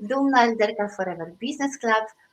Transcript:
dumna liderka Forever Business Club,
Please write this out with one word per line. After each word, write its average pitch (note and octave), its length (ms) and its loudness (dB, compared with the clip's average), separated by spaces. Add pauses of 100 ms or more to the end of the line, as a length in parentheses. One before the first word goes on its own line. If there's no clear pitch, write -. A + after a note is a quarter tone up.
dumna C4 440 4
liderka G#3+ 420 0
Forever F3 440 -6
Business C#4 460 -6
Club, A3 260 0 (280)